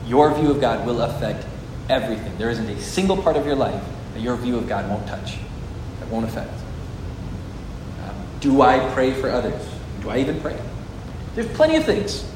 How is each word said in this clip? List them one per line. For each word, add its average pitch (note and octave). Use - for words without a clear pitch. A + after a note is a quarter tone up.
your C#3+
view D3+
of C#3+
God A#2
will A#2+
affect A2+
everything. A2
There A2+
isn't G#2+
a -
single F#3
part E3
of D3
your C#3+
life B2
that A2
your A#2+
view A#2+
of A2+
God G2
won't G#2
touch, -
that -
won't A2+
affect. -
Um, F#2+
do C#3
I C3
pray C3
for -
others? A#2
Do -
I A2+
even -
pray? -
There's A3+
plenty D#4
of D#4+
things -